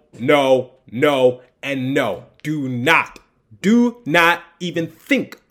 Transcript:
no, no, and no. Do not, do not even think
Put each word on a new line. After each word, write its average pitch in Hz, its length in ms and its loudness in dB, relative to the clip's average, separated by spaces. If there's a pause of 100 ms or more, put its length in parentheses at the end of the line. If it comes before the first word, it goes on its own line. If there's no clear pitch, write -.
(200)
no, 135 520 2 (200)
no, 131 500 0 (200)
and 135 320 -6
no. 117 320 -4 (180)
Do 151 260 -6
not, 127 500 -2 (420)
do 233 440 2
not 170 380 2 (180)
even 170 260 -6
think - 500 -6 (140)